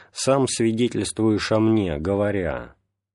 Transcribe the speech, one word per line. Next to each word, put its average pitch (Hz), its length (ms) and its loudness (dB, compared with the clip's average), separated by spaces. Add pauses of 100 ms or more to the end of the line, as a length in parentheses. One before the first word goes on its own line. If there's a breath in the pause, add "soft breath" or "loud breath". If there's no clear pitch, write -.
(120)
сам 135 360 0
свидетельствуешь 110 1040 0
о 110 80 2
мне, 110 380 2
говоря: 92 800 -2 (400)